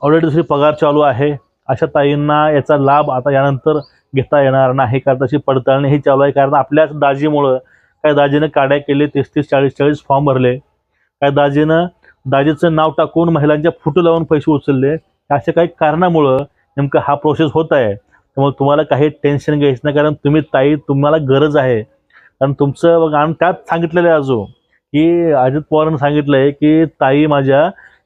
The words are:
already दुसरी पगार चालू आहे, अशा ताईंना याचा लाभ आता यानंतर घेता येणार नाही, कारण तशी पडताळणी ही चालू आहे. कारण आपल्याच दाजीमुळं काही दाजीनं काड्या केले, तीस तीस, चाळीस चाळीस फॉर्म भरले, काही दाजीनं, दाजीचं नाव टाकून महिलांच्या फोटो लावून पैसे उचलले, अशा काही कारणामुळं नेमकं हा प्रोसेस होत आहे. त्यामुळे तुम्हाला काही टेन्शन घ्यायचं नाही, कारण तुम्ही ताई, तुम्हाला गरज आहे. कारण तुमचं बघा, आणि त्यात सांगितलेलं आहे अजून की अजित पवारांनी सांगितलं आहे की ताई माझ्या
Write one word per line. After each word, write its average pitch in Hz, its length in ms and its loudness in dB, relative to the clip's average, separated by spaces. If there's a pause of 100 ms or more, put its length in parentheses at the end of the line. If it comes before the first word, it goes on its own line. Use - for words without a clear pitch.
already 156 180 2
दुसरी 160 200 0
पगार 151 320 0
चालू 151 260 0
आहे, 143 380 0 (300)
अशा 135 180 -4
ताईंना 147 680 0
याचा 151 260 0
लाभ 143 320 0
आता 131 220 -4
यानंतर 139 480 0 (360)
घेता 139 260 0
येणार 131 300 2
नाही, 131 280 -2
कारण 131 260 -2
तशी 139 120 -2
पडताळणी 135 520 -2
ही 147 100 2
चालू 139 220 0
आहे. 139 100 2
कारण 139 220 0
आपल्याच 147 400 0
दाजीमुळं 143 640 0 (460)
काही 151 120 2
दाजीनं 143 320 2
काड्या 143 300 0
केले, 147 280 -2
तीस 143 300 -4
तीस, 147 140 -4
चाळीस 139 280 0
चाळीस 147 320 -2
फॉर्म 139 160 0
भरले, 127 320 0 (640)
काही 143 120 0
दाजीनं, 151 520 2 (400)
दाजीचं 151 500 0
नाव 156 220 0
टाकून 165 320 0
महिलांच्या 151 420 0 (140)
फोटो 151 160 0
लावून 165 220 0
पैसे 156 280 -2
उचलले, 139 400 0 (380)
अशा 143 220 -2
काही 170 160 0
कारणामुळं 156 680 0 (400)
नेमकं 143 260 0
हा 143 120 -2
प्रोसेस 151 380 -2
होत 160 180 0
आहे. 117 240 0
त्यामुळे - 640 -6
तुम्हाला 143 240 2
काही 147 260 0
टेन्शन 147 500 -2
घ्यायचं 139 240 0
नाही, 147 120 -2
कारण 151 180 0
तुम्ही 147 280 0
ताई, 147 340 0
तुम्हाला 143 420 0
गरज 147 400 0
आहे. 127 260 0 (500)
कारण 139 200 -2
तुमचं 165 480 0
बघा, 151 180 0
आणि 156 200 0
त्यात 175 140 0
सांगितलेलं 170 540 -2
आहे 160 100 4
अजून 131 280 -2 (480)
की 170 380 0
अजित 135 380 0
पवारांनी 156 280 0
सांगितलं 143 400 0
आहे 139 140 2
की 156 340 2
ताई 143 400 0
माझ्या 143 440 2 (360)